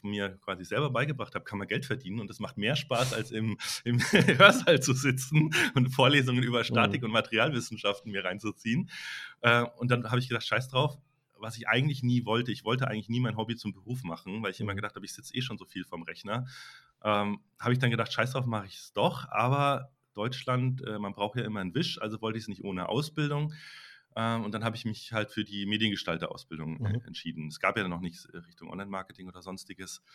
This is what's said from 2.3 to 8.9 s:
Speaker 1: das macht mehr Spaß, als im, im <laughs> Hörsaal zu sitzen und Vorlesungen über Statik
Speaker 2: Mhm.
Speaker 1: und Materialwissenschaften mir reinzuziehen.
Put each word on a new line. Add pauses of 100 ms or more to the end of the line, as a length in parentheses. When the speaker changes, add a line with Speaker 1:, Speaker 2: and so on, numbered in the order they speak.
Speaker 1:
das
macht
mehr
Spaß,
als
im, (260)
im
<laughs>
Hörsaal
zu
sitzen (240)
und
Vorlesungen
über
Statik
Speaker 2:
Mhm.
Speaker 1:
und
Materialwissenschaften
mir
reinzuziehen. (500)